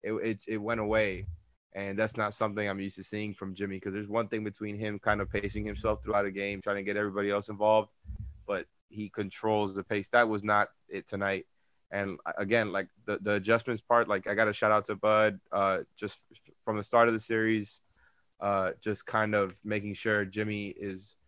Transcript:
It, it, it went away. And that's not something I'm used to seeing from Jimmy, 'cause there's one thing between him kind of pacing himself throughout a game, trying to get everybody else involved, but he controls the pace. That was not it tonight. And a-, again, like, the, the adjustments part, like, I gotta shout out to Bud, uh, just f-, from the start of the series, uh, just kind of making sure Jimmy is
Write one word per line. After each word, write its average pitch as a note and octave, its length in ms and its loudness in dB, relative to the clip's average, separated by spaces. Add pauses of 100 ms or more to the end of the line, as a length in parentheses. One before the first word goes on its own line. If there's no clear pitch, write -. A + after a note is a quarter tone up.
It, G#2+ 80 -2
it, A2 340 -2
it A2+ 120 -4
went A2 200 -2
away. G#2 480 0 (480)
And G2 240 -6
that's A2 180 0
not G#2 180 0
something G#2 340 -2
I'm G2 100 -2
used G2 180 -6
to G2 60 -12
seeing G#2 320 -6
from F#2+ 200 -10
Jimmy, F#2+ 260 -6
'cause G2 120 -6
there's G#2 160 -6
one A2 200 -2
thing A2 160 -4
between G#2 340 -8
him G#2 220 -4
kind G#2 200 2
of G2 80 -2
pacing G2+ 360 -4
himself G#2+ 400 -2
throughout G2+ 200 2
a G2 60 -2
game, G2 300 -4
trying G2+ 160 -2
to G2+ 80 -4
get G2+ 120 -4
everybody G2+ 340 0
else G2+ 180 0
involved, G#2+ 420 4 (560)
but F#2+ 200 -4 (220)
he G#2+ 200 -8
controls G#2 680 0
the G2 80 -4
pace. G#2 280 -4
That A#2+ 180 6
was G#2 160 -2
not G#2 240 4 (200)
it F#2 200 -8
tonight. G2 380 -2 (440)
And G2 340 -6
a-, - 160 -6
again, G#2+ 300 2
like, F#2+ 180 -2 (180)
the, G#2 140 -2
the G#2 140 -2
adjustments A2 480 0
part, A#2+ 240 4
like, G2 220 -2
I G2+ 60 0
gotta G#2+ 180 4
shout G#2+ 180 2
out G#2+ 140 6
to G#2+ 100 -4
Bud, G#2+ 460 4 (100)
uh, G2 280 2 (180)
just - 340 -8
f-, - 240 -20 (100)
from A2 120 -2
the G#2 80 -4
start A#2 240 8
of A#2 60 2
the A2 60 0
series, A2 600 0 (600)
uh, G2 400 0
just G#2+ 240 -4
kind G#2+ 300 0
of G2 300 2
making G#2 300 -4
sure G#2 300 2
Jimmy G#2 440 -4
is F#2+ 480 -10 (120)